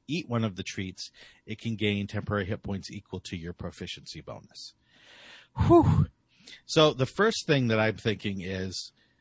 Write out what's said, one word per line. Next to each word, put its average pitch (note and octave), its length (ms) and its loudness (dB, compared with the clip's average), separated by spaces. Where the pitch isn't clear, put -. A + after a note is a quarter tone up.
eat C#3 200 -6
one A#2 140 0
of G#2 140 -4
the F#2+ 80 -8
treats, - 480 -10
it G#2+ 140 -10
can A2+ 160 -6
gain G2+ 320 0
temporary G#2 380 -4
hit G2+ 180 -6
points G2 260 -8
equal - 360 -10
to G2 100 -8
your E2+ 160 -8
proficiency E2+ 680 -12
bonus. - 520 -16
Whew. - 380 8
So D3+ 280 6
the B2+ 120 0
first - 400 0
thing C3+ 220 4
that A2 100 4
I'm A2 180 2
thinking G2 440 -4
is, F#2 500 -6